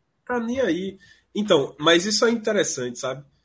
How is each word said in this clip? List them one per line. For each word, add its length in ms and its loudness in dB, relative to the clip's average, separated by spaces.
Tá 140 -4
nem 200 -4
aí. 380 -2
Então, 440 2
mas 280 4
isso 200 0
é 40 4
interessante, 680 -2
sabe? 240 -6